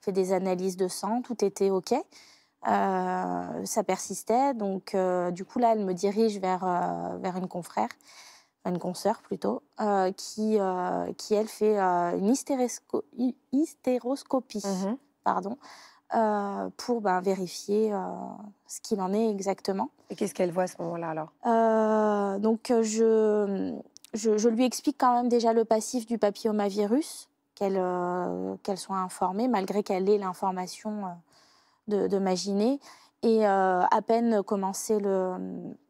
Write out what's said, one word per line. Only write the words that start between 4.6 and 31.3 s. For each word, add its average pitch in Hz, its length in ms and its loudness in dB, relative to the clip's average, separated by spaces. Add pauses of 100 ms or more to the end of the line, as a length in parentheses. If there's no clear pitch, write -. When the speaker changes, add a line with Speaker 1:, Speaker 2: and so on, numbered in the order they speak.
Speaker 1:
euh, 180 360 0
du 180 140 -6
coup, - 140 -8
là, 233 140 4
elle 214 120 0
me 190 80 -2
dirige 202 460 0
vers, 185 260 -2
euh, 175 540 -2
vers 185 180 -6
une 180 120 -4
confrère. 180 420 -4 (800)
Une 180 100 -2
consoeur 185 440 -4
plutôt, - 400 -6 (180)
euh, 202 320 2
qui, 214 460 -2
euh, 180 560 -2
qui, - 200 -4
elle, 214 140 2
fait, 214 300 2
euh, 175 400 2
une 190 100 0
hystéresco-, - 760 -2 (120)
hy-, 240 200 -2 (160)
hystéroscopie, 254 1120 -2
Speaker 2:
Mhm. 196 300 -2 (280)
Speaker 1:
pardon, 185 320 -2 (580)
euh, 202 600 0
pour, 240 240 -2
ben, 185 200 2
vérifier, 196 720 0
euh, 202 60 -2 (680)
ce - 140 -14
qu'il 202 200 -2
en 185 120 -2
est 220 180 2
exactement. 196 600 -2 (200)
Speaker 2:
Et 208 60 -10
qu'est-ce 202 180 -2
qu'elle 180 180 0
voit 185 120 0
à - 40 -4
ce - 140 -14
moment-là, 170 280 -6
alors ? 156 220 -8 (140)
Speaker 1:
Euh, 214 920 2
donc, 220 320 0
euh, 233 120 4
je, 214 920 2 (400)
je, 214 240 2
je 220 100 6
lui 233 160 4
explique 254 340 0
quand 247 160 6
même 240 140 2
déjà 233 240 4
le 226 120 4
passif 220 420 0
du 233 120 -2
papillomavirus 208 1120 0 (260)
qu'elle, 196 220 0
euh, 180 840 -2
qu'elle 190 160 -4
soit 190 200 -6
informée, 185 500 -2
malgré 202 340 0
qu'elle 190 260 0
ait 208 100 6
l'information, 190 880 -6
euh, - 20 -6 (800)